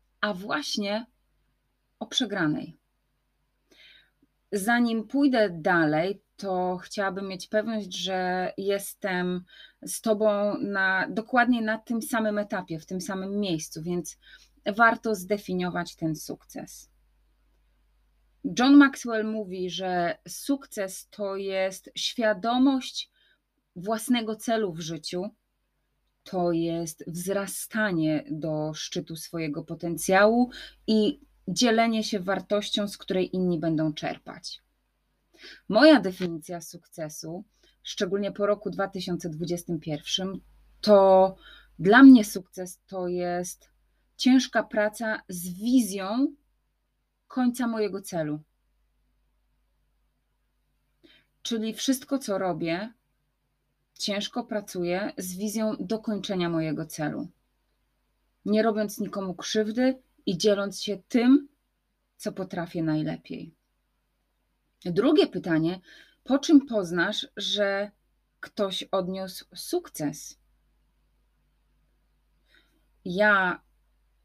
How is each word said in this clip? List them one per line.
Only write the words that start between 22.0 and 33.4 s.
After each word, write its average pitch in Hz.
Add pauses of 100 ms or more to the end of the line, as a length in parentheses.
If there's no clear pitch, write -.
własnego 220
celu 220
w 165
życiu, 170 (920)
to 175
jest 165
wzrastanie 180
do 156
szczytu 165
swojego 156
potencjału 190 (380)
i 214 (280)
dzielenie 226
się 208
wartością, 202
z 196
której 185
inni 180